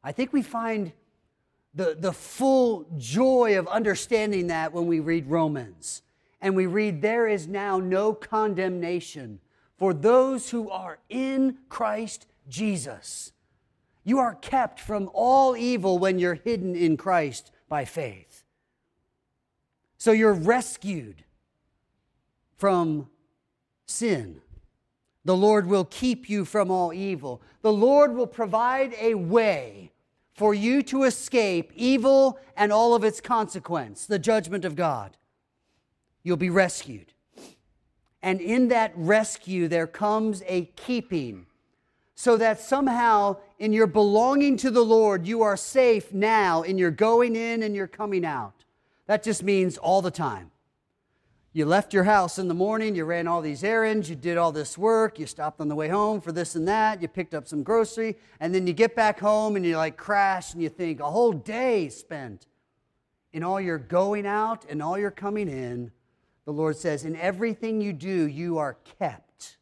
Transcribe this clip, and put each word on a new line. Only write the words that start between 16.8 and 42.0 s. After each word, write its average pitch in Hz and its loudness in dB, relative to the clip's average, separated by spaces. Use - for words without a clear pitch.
Christ 160 -2
by 147 -2
faith. 107 -10
So - 2
you're 220 6
rescued 175 -2
from 165 0
sin. 120 -4
The 185 2
Lord 208 4
will 190 2
keep - -4
you 202 -2
from 190 0
all 175 0
evil. 165 -8
The 214 4
Lord 254 6
will 247 -2
provide 233 -2
a 226 0
way 165 0
for 208 2
you 240 2
to 269 0
escape 208 0
evil 262 4
and 208 2
all 233 4
of 214 2
its 214 0
consequence, 170 -4
the 202 -2
judgment 190 0
of 160 -4
God. 139 -4
You'll 175 0
be 175 -2
rescued. 165 -2
And 185 -2
in 233 2
that 226 2
rescue, 180 0
there 165 0
comes 208 -2
a 180 -2
keeping, 139 -6